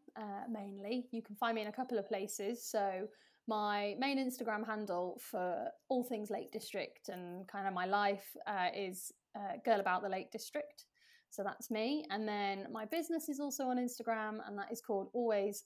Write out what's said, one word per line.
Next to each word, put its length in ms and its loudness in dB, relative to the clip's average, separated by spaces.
uh, 340 -6
mainly. 600 -4
You 120 -2
can 140 -12
find 180 4
me 80 2
in 60 -2
a 40 -6
couple 260 0
of 100 0
places. 580 -2
So 420 2
my 520 2
main 200 2
Instagram 480 0
handle 540 0
for 360 2
all 140 4
things 260 -2
Lake 220 -4
District 580 -6
and 360 -6
kind 220 -2
of 60 0
my 100 2
life, 400 4
uh, 280 2
is, 380 -6
uh, 300 -4
Girl 140 8
About 220 4
the 60 0
Lake 220 -2
District. 560 -8
So 160 -6
that's 260 -4
me. 400 2
And 160 0
then 460 0
my 140 -4
business 420 0
is 100 -2
also 300 0
on 80 4
Instagram, 640 0
and 100 -6
that 140 -4
is 80 -6
called 320 0
Always 540 2